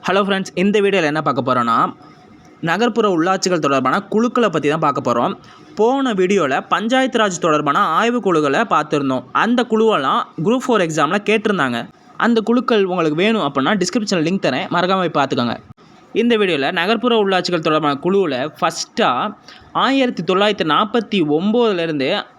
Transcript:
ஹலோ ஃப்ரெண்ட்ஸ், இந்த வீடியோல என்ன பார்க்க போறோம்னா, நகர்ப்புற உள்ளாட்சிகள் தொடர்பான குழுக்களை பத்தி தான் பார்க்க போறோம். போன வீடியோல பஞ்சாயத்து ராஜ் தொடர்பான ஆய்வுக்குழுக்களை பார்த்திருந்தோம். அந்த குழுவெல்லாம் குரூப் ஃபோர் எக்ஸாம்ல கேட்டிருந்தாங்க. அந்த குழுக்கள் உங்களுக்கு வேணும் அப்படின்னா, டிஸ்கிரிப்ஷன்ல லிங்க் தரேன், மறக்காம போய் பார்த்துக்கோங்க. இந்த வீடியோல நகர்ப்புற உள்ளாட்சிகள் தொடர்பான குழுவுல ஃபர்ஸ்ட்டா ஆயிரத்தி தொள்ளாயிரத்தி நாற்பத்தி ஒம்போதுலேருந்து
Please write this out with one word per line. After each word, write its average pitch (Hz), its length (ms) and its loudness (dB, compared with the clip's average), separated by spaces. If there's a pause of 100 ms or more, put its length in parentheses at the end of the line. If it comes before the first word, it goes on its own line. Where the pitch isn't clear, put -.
ஹலோ 190 180 2
ஃப்ரெண்ட்ஸ், 190 340 -4
இந்த 202 220 2
வீடியோல 190 280 2
என்ன 151 140 -2
பார்க்க 139 220 -2
போறோம்னா, 120 280 0 (920)
நகர்ப்புற 214 460 0
உள்ளாட்சிகள் 180 500 0
தொடர்பான 135 320 0 (160)
குழுக்களை 233 420 0
பத்தி 147 180 0
தான் 160 120 -2
பார்க்க 139 240 0
போறோம். 123 240 0 (480)
போன 254 400 2
வீடியோல 185 400 2 (100)
பஞ்சாயத்து 240 500 0
ராஜ் 196 240 0
தொடர்பான 151 380 2 (160)
ஆய்வுக்குழுக்களை 190 600 0 (100)
பார்த்திருந்தோம். 143 560 0 (160)
அந்த 240 180 2 (120)
குழுவெல்லாம் 214 500 2 (240)
குரூப் 247 200 0
ஃபோர் 214 200 2
எக்ஸாம்ல 160 320 0 (100)
கேட்டிருந்தாங்க. 190 520 0 (460)
அந்த 233 120 2 (100)
குழுக்கள் 233 440 2
உங்களுக்கு 160 320 0
வேணும் 214 240 0
அப்படின்னா, 139 340 0
டிஸ்கிரிப்ஷன்ல 190 460 -2
லிங்க் 190 180 -2
தரேன், 147 200 -2 (100)
மறக்காம 180 280 0
போய் 160 140 -4
பார்த்துக்கோங்க. 127 380 0 (680)
இந்த 240 180 2
வீடியோல 160 400 0
நகர்ப்புற 226 440 0
உள்ளாட்சிகள் 180 440 0
தொடர்பான 151 380 0
குழுவுல 175 340 0 (180)
ஃபர்ஸ்ட்டா 170 540 -2 (720)
ஆயிரத்தி 247 480 0
தொள்ளாயிரத்தி 202 420 0
நாற்பத்தி 208 460 0 (180)
ஒம்போதுலேருந்து 170 720 0 (280)